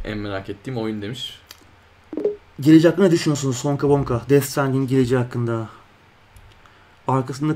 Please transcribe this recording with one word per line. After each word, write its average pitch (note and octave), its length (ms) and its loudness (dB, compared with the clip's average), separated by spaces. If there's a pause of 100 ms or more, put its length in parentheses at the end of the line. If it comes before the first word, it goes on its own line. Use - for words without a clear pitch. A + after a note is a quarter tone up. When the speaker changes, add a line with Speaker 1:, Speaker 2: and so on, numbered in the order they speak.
Speaker 1:
en G#2 140 -8
merak G2+ 320 -8
ettiğim B2 280 -10
oyun A2 240 -4
demiş. A2+ 380 -10 (1200)
Speaker 2:
Gelecek D#3+ 320 8
hakkında F3+ 140 2
ne F3+ 60 4
düşünüyorsunuz C3+ 460 0
Sonka C#3+ 320 -2
Bonka? C3 400 0
Death C#3 160 4
Stranding C3+ 440 -2
geleceği C3 320 2
hakkında. A#2 480 -4 (1400)
Arkasında C3+ 480 -2